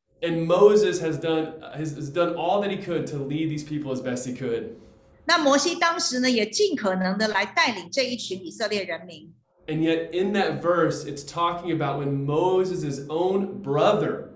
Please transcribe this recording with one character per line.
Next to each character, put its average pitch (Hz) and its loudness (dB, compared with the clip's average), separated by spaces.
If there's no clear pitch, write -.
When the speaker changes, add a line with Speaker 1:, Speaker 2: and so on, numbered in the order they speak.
Speaker 1:
And 165 -2
Moses 196 6
has 156 -2
done, 160 -2
has, 147 -6
has 139 -10
done 170 2
all 175 2
that 202 0
he 190 -2
could 165 -4
to 143 -6
lead 147 -2
these 147 -6
people 147 -6
as - -4
best 123 -4
he 123 -6
could. 117 -4
Speaker 2:
那 339 4
摩 285 4
西 311 0
当 339 2
时 254 -2
呢， 254 2
也 226 2
尽 370 2
可 190 0
能 185 0
的 214 2
来 202 0
带 302 2
领 - -10
这 262 0
一 247 -4
群 185 -8
以 165 -10
色 208 -4
列 202 -2
人 175 -8
民。 160 -18
Speaker 1:
And 160 -2
yet 165 2
in 190 0
that 165 0
verse, 160 2
it's 143 -10
talking 175 -2
about 143 -2
when 139 -2
Moses' 160 0
own 175 0
brother 151 2